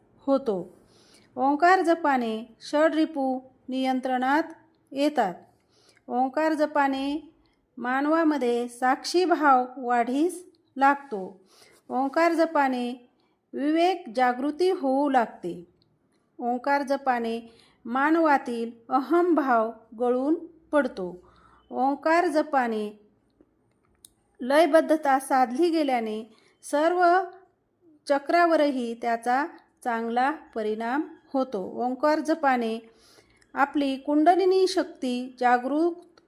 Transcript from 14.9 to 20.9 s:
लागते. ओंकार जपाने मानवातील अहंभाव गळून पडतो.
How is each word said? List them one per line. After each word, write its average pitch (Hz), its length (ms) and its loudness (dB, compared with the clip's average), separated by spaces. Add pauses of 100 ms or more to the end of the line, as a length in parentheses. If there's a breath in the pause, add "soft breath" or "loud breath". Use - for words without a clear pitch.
लागते. 180 680 -4 (640)
ओंकार 254 440 -2
जपाने 240 720 -4 (300 loud breath)
मानवातील 269 880 0 (180)
अहंभाव 269 840 2 (300)
गळून 254 340 0 (380)
पडतो. 185 600 -2 (380 soft breath)